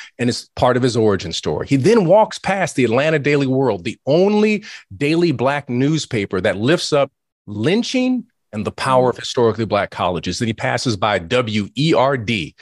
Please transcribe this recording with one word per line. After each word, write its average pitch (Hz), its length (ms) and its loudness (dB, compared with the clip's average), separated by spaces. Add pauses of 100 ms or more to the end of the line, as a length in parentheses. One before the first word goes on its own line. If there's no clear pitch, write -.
(180)
and 123 100 0
it's - 260 -4
part 127 220 4
of 123 60 0
his 123 160 0
origin 98 340 2
story. - 340 -4
He 139 100 0
then 190 280 4
walks 202 340 4
past 190 380 -4
the 127 80 2
Atlanta 139 340 2
Daily 143 280 0
World, 131 380 0
the 120 200 -8
only 208 600 2 (300)
daily 160 380 2
Black 131 380 -2
newspaper 123 720 -2
that 98 160 0
lifts 143 340 0
up 139 180 2 (360)
lynching 233 800 -2 (280)
and 208 120 -6
the 208 80 -4
power 127 380 0
of 120 60 -4
historically 113 480 0
Black 98 260 -2
colleges. 90 480 -4
Then 120 80 -2
he 113 80 -2
passes 123 420 -2
by 104 220 0
W 107 580 -2
E 151 160 2
R 135 240 2
D, 104 460 -4